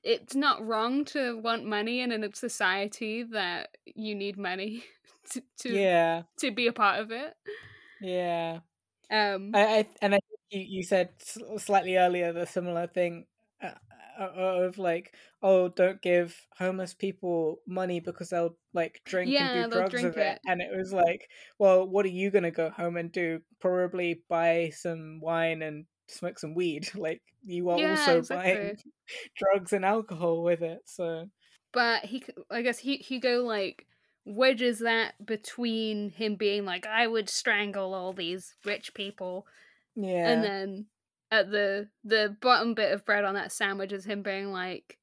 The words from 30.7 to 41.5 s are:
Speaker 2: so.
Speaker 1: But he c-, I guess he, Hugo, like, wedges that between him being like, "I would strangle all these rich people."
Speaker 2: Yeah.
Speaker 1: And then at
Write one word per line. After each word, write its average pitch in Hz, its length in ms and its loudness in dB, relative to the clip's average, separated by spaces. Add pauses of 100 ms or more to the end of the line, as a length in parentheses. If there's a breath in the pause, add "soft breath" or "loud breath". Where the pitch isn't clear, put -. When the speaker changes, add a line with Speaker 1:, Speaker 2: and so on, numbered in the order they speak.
Speaker 2:
so. 165 420 -6 (440 soft breath)
Speaker 1:
But 233 320 2
he 247 160 -10
c-, - 120 -18 (160)
I 233 120 -4
guess 240 180 -2
he, 269 180 -4
Hugo, 247 460 -2
like, 208 440 -4 (380)
wedges 240 540 2
that 226 460 -2
between 220 840 -4
him 214 240 -2
being 202 300 0
like, 180 200 -4
"I 226 220 2
would 220 220 0
strangle 202 640 0
all 185 200 -6
these 180 420 -8 (100)
rich 208 280 -6
people." 196 540 -10 (480 soft breath)
Speaker 2:
Yeah. 185 360 0
Speaker 1:
And 226 120 4
then 196 440 -6 (440)
at 202 200 2